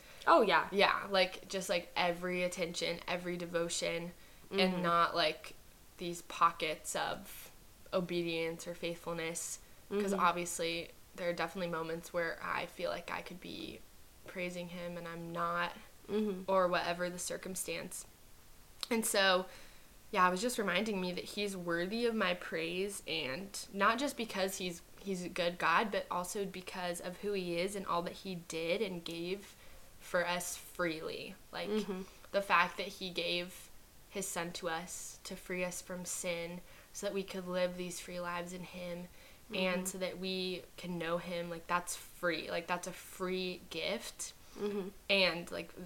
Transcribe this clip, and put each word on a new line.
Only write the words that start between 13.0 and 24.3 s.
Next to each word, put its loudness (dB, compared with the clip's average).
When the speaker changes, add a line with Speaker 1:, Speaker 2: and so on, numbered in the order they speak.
Speaker 2:
I -2
could -12
be -8
praising -6
him -8
and -8
I'm -8
not, 0
Speaker 1:
Mm-hmm. 2
Speaker 2:
or 8
whatever 2
the -6
circumstance. -4
And 6
so, 6
yeah, 8
it 6
was 2
just 2
reminding 2
me 0
that -4
he's -2
worthy 0
of 4
my 4
praise, -2
and -2
not 6
just 0
because 0